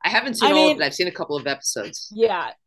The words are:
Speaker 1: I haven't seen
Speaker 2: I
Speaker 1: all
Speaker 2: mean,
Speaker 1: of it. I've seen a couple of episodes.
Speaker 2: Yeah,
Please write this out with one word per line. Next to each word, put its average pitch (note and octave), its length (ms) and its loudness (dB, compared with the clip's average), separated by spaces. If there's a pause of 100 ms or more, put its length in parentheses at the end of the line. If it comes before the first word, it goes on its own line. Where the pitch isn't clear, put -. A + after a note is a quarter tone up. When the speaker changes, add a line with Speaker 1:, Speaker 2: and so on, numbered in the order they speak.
Speaker 1:
I - 40 2
haven't A#3+ 260 -2
seen A#3+ 140 2
Speaker 2:
I D4+ 40 4
Speaker 1:
all D#4 160 6
Speaker 2:
mean, D4+ 80 2
Speaker 1:
of - 40 -4
it. D3+ 40 0
I've C3+ 100 -2
seen F3+ 140 -2
a F3 40 -8
couple D3 240 -6
of C#3 120 -4
episodes. - 640 -6
Speaker 2:
Yeah, G3 360 0 (160)